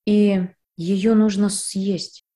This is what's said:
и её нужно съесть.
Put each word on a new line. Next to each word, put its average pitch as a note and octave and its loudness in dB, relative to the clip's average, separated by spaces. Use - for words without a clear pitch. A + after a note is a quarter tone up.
и G#3 2
её G3 0
нужно G#3 2
съесть. F#3+ -6